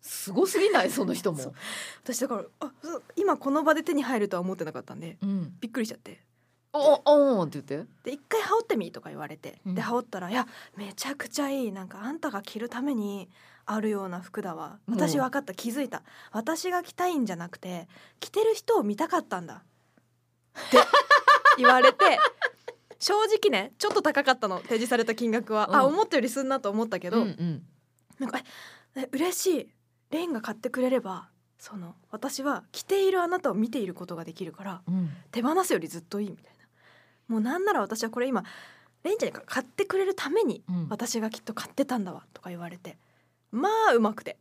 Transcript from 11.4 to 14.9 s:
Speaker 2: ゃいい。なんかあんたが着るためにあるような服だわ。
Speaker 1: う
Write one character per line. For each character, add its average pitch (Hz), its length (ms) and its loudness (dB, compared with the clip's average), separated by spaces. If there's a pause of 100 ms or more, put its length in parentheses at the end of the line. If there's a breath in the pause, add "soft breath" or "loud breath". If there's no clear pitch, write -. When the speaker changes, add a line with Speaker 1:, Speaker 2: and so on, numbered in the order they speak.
Speaker 2:
ゃ 277 80 -2
い 269 180 -2
い。 202 40 -6
な 190 120 -10
ん 180 60 -16
か 190 120 -18
あ 233 100 -6
ん 320 80 -8
た 302 120 -6
が 202 100 -6
着 - 180 -10
る 240 100 -8
た 240 120 -8
め 277 140 -2
に 202 340 -6 (360 soft breath)
あ 214 140 -4
る 214 100 -2
よ 202 160 -4
う 190 40 -8
な 180 120 -8
服 208 200 -10
だ 180 140 -8
わ。 160 320 -14
Speaker 1:
う 196 40 -4